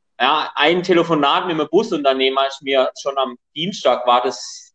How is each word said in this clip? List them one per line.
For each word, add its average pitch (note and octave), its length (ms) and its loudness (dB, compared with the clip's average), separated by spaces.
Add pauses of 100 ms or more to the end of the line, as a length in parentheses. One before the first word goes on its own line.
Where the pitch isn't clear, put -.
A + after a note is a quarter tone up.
(200)
ja, C#3+ 340 0
ein E3 300 2
Telefonat E3 640 2
mit F3 120 -4
einem D3 100 -2
Busunternehmer C3+ 800 0
ist - 160 -10
mir C3+ 380 0
schon C#3 180 -4
am B2+ 180 -4 (200)
Dienstag, D3 500 -2
war B2 160 4
das - 520 -8